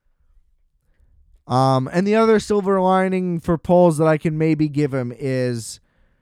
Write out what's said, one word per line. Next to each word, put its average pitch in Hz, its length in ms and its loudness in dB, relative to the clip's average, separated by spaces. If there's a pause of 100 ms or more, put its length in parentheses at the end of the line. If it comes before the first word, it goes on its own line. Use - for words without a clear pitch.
(1500)
Um, 131 460 0
and 180 120 0
the 208 100 0
other 220 240 4
silver 196 420 -2
lining 185 580 0
for 170 180 -2
Poles 175 420 4
that 160 80 2
I 156 100 2
can 156 200 -4
maybe 156 300 0
give 143 260 -2
him 123 240 -6
is 127 640 -6 (420)